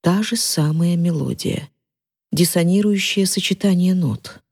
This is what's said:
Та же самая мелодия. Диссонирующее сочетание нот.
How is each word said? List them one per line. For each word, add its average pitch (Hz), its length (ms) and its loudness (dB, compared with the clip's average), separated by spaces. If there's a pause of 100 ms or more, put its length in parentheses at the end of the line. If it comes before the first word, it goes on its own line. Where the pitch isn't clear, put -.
Та 180 200 2
же 220 140 -4
самая 165 600 0
мелодия. 156 720 -2 (640)
Диссонирующее 190 920 2
сочетание 185 680 0
нот. 156 460 -4 (120)